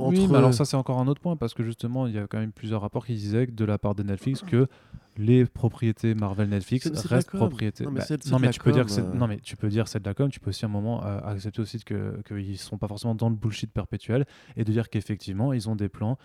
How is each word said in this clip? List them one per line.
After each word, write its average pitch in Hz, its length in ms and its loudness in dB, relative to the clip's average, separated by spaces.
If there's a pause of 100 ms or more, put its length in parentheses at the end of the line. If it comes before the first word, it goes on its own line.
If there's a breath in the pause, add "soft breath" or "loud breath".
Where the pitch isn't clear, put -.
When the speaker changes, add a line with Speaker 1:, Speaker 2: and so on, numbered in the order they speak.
Speaker 1:
Oui, 151 180 4
Speaker 2:
entre 190 140 6
Speaker 1:
mais 139 60 8
alors 131 140 8
ça, 123 120 4
c'est 139 120 0
encore 127 220 0
un 127 80 2
autre 143 140 0
point, 175 160 -2
parce 117 180 -4
que - 80 -4
justement, 120 460 -2
il 110 60 -4
y 107 40 -2
a 101 80 -4
quand 110 140 -4
même 110 100 -2
plusieurs 107 300 -4
rapports 104 260 -4
qui 120 80 -2
disaient 107 320 0
que, 123 60 -10
de 110 120 -2
la 104 140 2
part 104 160 0
de 104 80 -2
Netflix, 101 400 -2
que 131 240 4 (500 loud breath)
les 120 280 6
propriétés 113 720 0
Marvel 104 340 0
Netflix 101 360 0
Speaker 2:
C'est, 160 60 0
mais 151 60 -4
c'est 214 80 -4
de 175 60 -6
la 123 60 4
Speaker 1:
restent 175 140 2
Speaker 2:
com. 196 100 -4
Speaker 1:
propriétés. 117 440 0
Speaker 2:
Non, - 60 -4
mais - 100 -2
Speaker 1:
Bah, - 60 -4
Speaker 2:
c'est, 151 160 -2
c'est - 80 -6
Speaker 1:
non, 131 80 4
Speaker 2:
de 131 40 4
Speaker 1:
mais 131 60 4
Speaker 2:
la 123 40 2
Speaker 1:
tu - 80 -6
peux 143 120 4
dire 139 100 6
Speaker 2:
com, 110 60 0
Speaker 1:
que 104 40 -4
c'est, 101 100 0
Speaker 2:
euh. 92 100 -2
Speaker 1:
non, 120 140 0
mais 104 120 -4
tu - 180 -14
peux 107 120 -2
dire 104 180 0
c'est - 140 -6
de 95 80 -12
la 98 60 -4
com, 139 160 2
tu - 100 -12
peux 101 100 -6
aussi - 140 -6
à 110 40 -4
un - 20 -4
moment, 107 340 -4
euh, 101 200 -4
accepter 101 360 -6
aussi 110 240 -6
que, 101 420 -6
qu'ils 101 320 -6
sont - 200 -10
pas 104 100 -4
forcément 113 260 -4
dans 117 140 0
le 117 60 2
bullshit 107 380 -4
perpétuel 110 520 -2 (320 loud breath)
et 117 80 -2
de 107 80 0
dire 110 160 0
qu'effectivement, 107 640 -2
ils 110 160 -4
ont 110 80 -2
des 101 120 -2
plans 110 360 -2